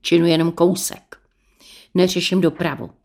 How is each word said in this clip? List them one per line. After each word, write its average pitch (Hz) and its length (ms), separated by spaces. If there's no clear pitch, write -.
činu 170 240
jenom 165 260
kousek. - 640
Neřeším 185 480
dopravu. 156 480